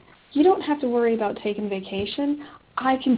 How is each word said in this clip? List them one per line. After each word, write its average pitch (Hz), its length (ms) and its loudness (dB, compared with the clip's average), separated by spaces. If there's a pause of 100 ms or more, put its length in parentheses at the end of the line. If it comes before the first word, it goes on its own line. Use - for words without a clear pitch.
(320)
"You 285 100 4
don't 359 200 6
have 294 180 -2
to 254 80 -2
worry 233 260 2
about 220 220 -2
taking 208 320 -4
vacation. 202 760 -4 (320)
I 262 200 2
can 254 220 2